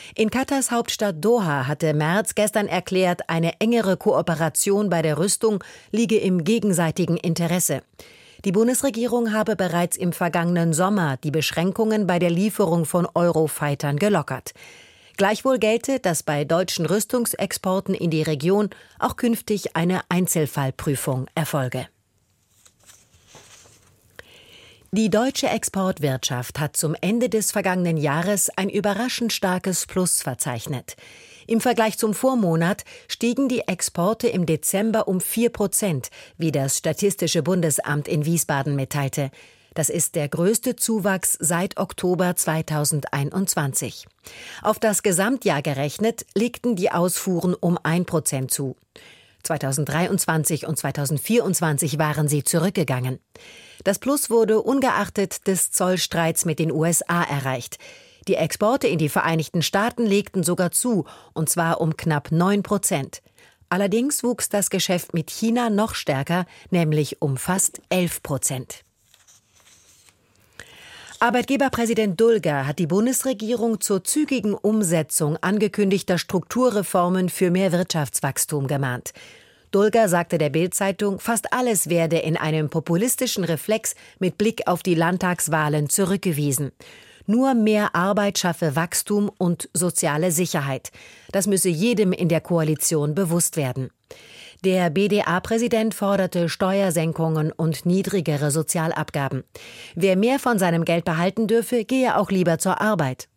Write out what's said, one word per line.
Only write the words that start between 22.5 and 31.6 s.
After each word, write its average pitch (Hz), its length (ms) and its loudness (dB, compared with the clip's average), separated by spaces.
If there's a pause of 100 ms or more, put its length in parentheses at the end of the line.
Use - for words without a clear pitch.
Die 220 200 2
deutsche 247 380 2
Exportwirtschaft 143 1120 -2
hat 151 180 -4
zum 160 200 0
Ende 233 300 0
des 214 240 -2
vergangenen 180 460 0
Jahres 165 580 0
ein 190 140 -2
überraschend 208 640 -2
starkes 185 500 -2
Plus - 380 0
verzeichnet. 123 720 -6 (500)
Im 226 140 2